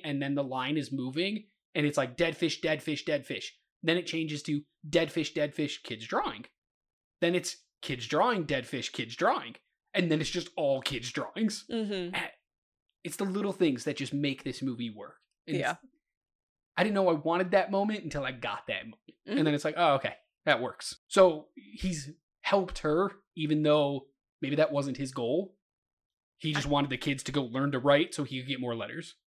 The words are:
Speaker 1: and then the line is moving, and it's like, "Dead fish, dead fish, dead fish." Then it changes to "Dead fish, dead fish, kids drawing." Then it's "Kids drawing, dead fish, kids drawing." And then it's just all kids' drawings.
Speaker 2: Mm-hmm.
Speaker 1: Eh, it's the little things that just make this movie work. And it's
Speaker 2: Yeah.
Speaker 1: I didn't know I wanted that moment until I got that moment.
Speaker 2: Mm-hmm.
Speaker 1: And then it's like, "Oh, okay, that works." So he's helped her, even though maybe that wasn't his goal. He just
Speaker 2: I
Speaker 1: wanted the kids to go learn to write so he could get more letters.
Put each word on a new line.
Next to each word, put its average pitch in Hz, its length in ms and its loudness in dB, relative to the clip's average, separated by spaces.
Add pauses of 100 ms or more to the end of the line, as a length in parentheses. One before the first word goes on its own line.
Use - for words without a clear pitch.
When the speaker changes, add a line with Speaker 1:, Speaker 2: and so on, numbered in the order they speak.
Speaker 1:
and 139 160 -2
then 139 140 -2
the 143 100 0
line 131 320 -2
is 131 160 -2
moving, 156 540 -2 (280)
and 147 120 2
it's 143 100 2
like, 123 220 0
"Dead 165 180 2
fish, - 240 -2
dead 156 220 0
fish, 151 240 -4
dead 151 200 0
fish." - 300 -10 (260)
Then 165 140 2
it 180 100 -2
changes 156 380 -4
to 147 180 -2 (260)
"Dead 160 220 2
fish, 156 220 -2
dead 151 220 -2
fish, - 280 -4
kids 110 240 -10
drawing." 127 380 -4 (760)
Then 175 140 2
it's 170 220 -4 (260)
"Kids 120 240 -6
drawing, 196 380 2
dead 135 220 -2
fish, 123 240 -6
kids 120 260 -8
drawing." 190 400 0 (360)
And 180 180 2
then 156 100 4
it's 156 100 -2
just 170 260 -4
all 139 240 2
kids' 123 300 -6
drawings. 208 600 -2
Speaker 2:
Mm-hmm. 196 440 -4
Speaker 1:
Eh, - 140 -4 (760)
it's 170 120 -8
the 202 80 -2
little 196 280 -2
things 139 320 2
that 143 120 -2
just 135 180 -4
make 143 300 -2
this 131 180 -4
movie 117 280 -4
work. - 260 -16 (300)
And 185 100 -2
it's 175 60 0
Speaker 2:
Yeah. 165 140 0 (1000)
Speaker 1:
I 175 80 4
didn't 214 100 2
know 190 140 4
I 165 60 6
wanted 170 380 0
that 196 200 4
moment 202 320 0
until 143 200 -4
I 131 60 -2
got 117 380 -6
that 98 160 -4
moment. 113 160 -16 (280)
Speaker 2:
Mm-hmm. 240 100 0
Speaker 1:
And 156 80 4
then 151 80 4
it's 143 100 -2
like, 156 120 0
"Oh, 165 180 6
okay, 131 200 0 (300)
that 131 180 4
works." - 340 -8 (120)
So 170 480 6
he's 156 540 -6 (320)
helped 190 380 0
her, 170 300 2 (260)
even 151 280 2
though 147 420 4 (340)
maybe 135 160 -2
that 156 160 4
wasn't 139 240 -2
his 135 140 -6
goal. 135 460 -2 (800)
He 156 160 -4
just 143 160 0
Speaker 2:
I - 20 -2
Speaker 1:
wanted 143 200 2
the 127 80 -2
kids 139 260 -2
to 131 80 -6
go 139 100 2
learn 131 300 0
to 127 80 0
write 143 340 6
so 151 80 -2
he 131 180 -4
could 127 80 -10
get 131 120 -4
more 120 160 -2
letters. 139 400 -8 (120)